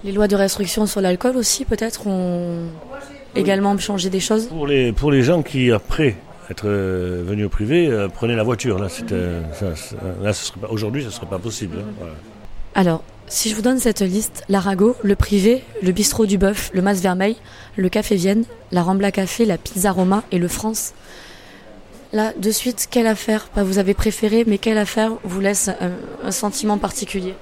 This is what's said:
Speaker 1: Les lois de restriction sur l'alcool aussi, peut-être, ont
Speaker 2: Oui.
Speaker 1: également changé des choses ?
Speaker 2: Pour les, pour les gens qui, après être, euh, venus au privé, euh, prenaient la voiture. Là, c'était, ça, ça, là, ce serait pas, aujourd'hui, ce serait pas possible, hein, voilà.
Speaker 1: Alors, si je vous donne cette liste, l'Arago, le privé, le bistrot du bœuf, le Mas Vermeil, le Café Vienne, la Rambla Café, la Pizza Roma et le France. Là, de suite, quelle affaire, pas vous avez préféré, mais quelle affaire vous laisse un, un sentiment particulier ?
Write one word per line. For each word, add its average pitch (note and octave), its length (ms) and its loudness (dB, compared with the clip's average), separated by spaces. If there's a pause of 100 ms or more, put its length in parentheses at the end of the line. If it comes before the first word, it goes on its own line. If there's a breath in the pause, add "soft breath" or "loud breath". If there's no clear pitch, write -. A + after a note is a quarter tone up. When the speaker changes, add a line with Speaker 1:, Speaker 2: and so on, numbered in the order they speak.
Speaker 1:
Les G3 80 -6
lois G#3 160 4
de G3+ 80 4
restriction G3 500 0
sur G3+ 160 -2
l'alcool F#3+ 340 2
aussi, B3+ 300 0
peut-être, A3+ 400 -4
ont F3 600 -2 (680)
Speaker 2:
Oui. - 60 0
Speaker 1:
également G3 380 2
changé F#3+ 320 -2
des F#3+ 80 0
choses ? A3 280 0
Speaker 2:
Pour D#3 200 -4
les, C3 240 4
pour C3+ 180 2
les C#3 140 6
gens D#3+ 180 4
qui, B2+ 300 2
après A2+ 440 2 (360)
être, G#2 160 -4
euh, F#2 580 0
venus G#2 220 -2
au - 20 -2
privé, D#3 380 2
euh, G#2 200 2
prenaient A#2 280 -2
la A2 80 2
voiture. A2+ 340 0
Là, G2 120 -2
c'était, - 260 -6 (380)
ça, F2+ 220 -4
ça, - 200 -14 (260)
là, G#2 100 0
ce - 140 -4
serait - 140 -10
pas, G2+ 100 -10
aujourd'hui, A2 340 -4
ce A2+ 60 -8
serait F#2 180 -12
pas F#2 120 -6
possible, G2 400 -8
hein, G#2 80 -8 (100)
voilà. E2+ 160 -12 (640)
Speaker 1:
Alors, E3+ 280 2 (240)
si - 220 -2
je G#3+ 60 -4
vous G#3+ 60 -6
donne B3+ 160 2
cette A3+ 240 2
liste, G3 480 -2
l'Arago, G3 540 4
le G3+ 120 4
privé, G#3 480 4 (200)
le F#3 80 4
bistrot G#3 340 2
du G3 140 2
bœuf, G3 340 0
le F#3 80 2
Mas F#3+ 200 2
Vermeil, F#3+ 340 2 (400 loud breath)
le F#3 140 2
Café G#3 260 2
Vienne, G3 300 2 (260)
la F3+ 100 2
Rambla F#3+ 300 2
Café, G3 340 0
la F3+ 140 0
Pizza F#3+ 320 0
Roma F#3+ 400 2
et F3+ 80 2
le F3 80 0
France. - 460 -4 (1200 loud breath)
Là, G#3+ 220 0
de G3 140 0
suite, - 400 -2
quelle A#3 160 2
affaire, G#3+ 440 0
pas G3+ 140 0
vous F#3+ 140 0
avez G3 160 2
préféré, A3 540 2
mais G3+ 100 2
quelle A3 220 2
affaire A3 320 0 (120)
vous F#3+ 160 -4
laisse G3 300 0
un, F3+ 220 -4 (320)
un - 80 -4
sentiment G#3 480 -2
particulier ? G3 640 -6